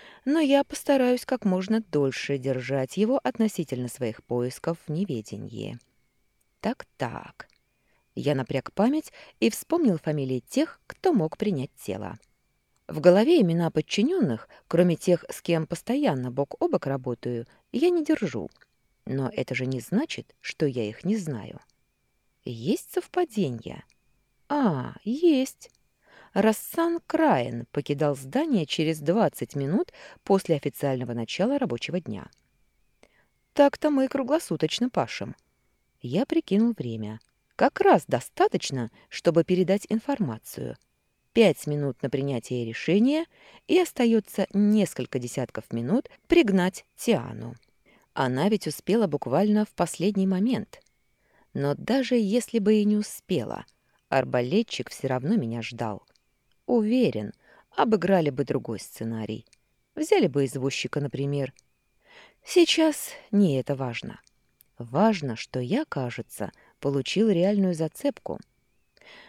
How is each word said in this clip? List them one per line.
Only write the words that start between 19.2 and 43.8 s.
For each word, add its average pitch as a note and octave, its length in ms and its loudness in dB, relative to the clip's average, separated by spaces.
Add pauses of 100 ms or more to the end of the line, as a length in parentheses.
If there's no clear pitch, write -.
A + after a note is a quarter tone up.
это C3 220 -4
же B2+ 100 -4
не C3 140 -4
значит, - 640 -6
что - 240 -4
я B2 180 -2
их G#2+ 200 -8
не G3+ 120 0
знаю. D3+ 440 -8 (840)
Есть B2 500 -4
совпадение? G3+ 920 -4 (640)
А, F3 540 0
есть. C4+ 680 0 (640)
Рассан E4 720 0
Краен C3 640 2
покидал D3 440 0
здание F3+ 500 0
через D#3 340 -2
двадцать D#3+ 560 0
минут D3+ 360 -2 (320)
после F#3+ 320 2
официального C3 580 -4
начала G3 460 -2
рабочего D3+ 400 -4
дня. G2+ 300 -10 (1200)
Так-то C#4+ 360 4
мы C4+ 180 2
круглосуточно C4 840 -2
пашем. - 460 -4 (640)
Я D3 240 -2
прикинул A#3 520 2
время. A2 420 -6 (380)
Как C#4 240 2
раз F4 260 6
достаточно, C3+ 840 -2 (180)
чтобы D#3+ 340 2
передать F#3 460 0
информацию. C3+ 880 -4 (560)
Пять - 340 4
минут D3 340 -4
на C3+ 80 -2
принятие B2+ 560 -2
решения, A3+ 600 2 (420)
и E4 100 4
остаётся A3+ 760 2